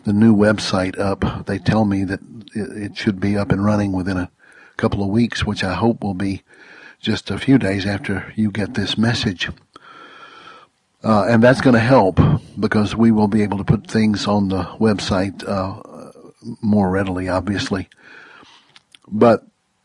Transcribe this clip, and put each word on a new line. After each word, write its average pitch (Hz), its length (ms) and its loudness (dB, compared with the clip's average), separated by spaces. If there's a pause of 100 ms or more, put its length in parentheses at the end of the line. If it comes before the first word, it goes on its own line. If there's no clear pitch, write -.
the 104 80 0
new 110 220 6
website 98 640 0
up. 98 500 -4
They 98 100 -4
tell 107 280 2
me 98 200 -2
that 95 160 -6 (320)
it, 101 380 -10
it - 60 -16
should 95 220 -4
be 101 160 0
up 98 160 -2
and 98 140 0
running 104 260 0
within 92 260 -4
a 90 140 -6 (460)
couple 107 260 -2
of 98 60 -2
weeks, 110 340 0
which 104 200 -4
I 92 100 -4
hope 110 300 -2
will 98 100 -4
be 98 300 -6 (580)
just 107 300 -4
a 98 80 -6
few 135 180 4
days 98 280 0
after 101 500 -6
you 107 160 0
get 98 240 -6
this 98 220 -4
message. 110 520 -2 (1500)
Uh, 107 240 2
and 113 160 4
that's 127 180 6
gonna 120 180 4
help 110 400 4 (400)
because 107 360 0
we 113 140 4
will 107 180 4
be 107 140 2
able 101 160 -2
to 98 60 -4
put - 260 -2
things 107 380 0
on 101 220 0
the 92 140 -2 (160)
website, 101 680 -2
uh, 98 340 -6 (800)
more 104 300 2
readily, 92 360 -4
obviously. 92 640 -4 (1160)
But 110 360 4 (420)